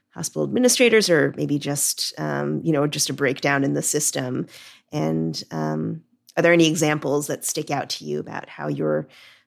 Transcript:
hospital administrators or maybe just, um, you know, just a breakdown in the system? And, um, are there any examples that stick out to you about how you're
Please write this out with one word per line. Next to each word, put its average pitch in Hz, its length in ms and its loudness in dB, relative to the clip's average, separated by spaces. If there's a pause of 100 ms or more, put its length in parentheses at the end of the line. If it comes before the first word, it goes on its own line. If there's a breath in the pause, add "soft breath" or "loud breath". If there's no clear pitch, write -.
hospital 160 340 -6
administrators 226 640 4
or 143 280 4
maybe 143 220 0
just, - 580 -4
um, 147 460 -4
you 160 80 2
know, 147 160 2
just 147 220 -2
a 147 40 -6
breakdown 139 500 0
in 143 100 0
the 147 80 0
system? 139 640 -2 (440 loud breath)
And, 151 600 -2
um, 160 520 -4 (340)
are 170 40 2
there 170 120 6
any 165 140 6
examples 151 600 0
that 131 180 -6
stick 151 260 -6
out 139 200 -2
to - 140 -8
you 151 140 -4
about - 300 -10
how 151 180 -8
you're 151 400 -2 (400 soft breath)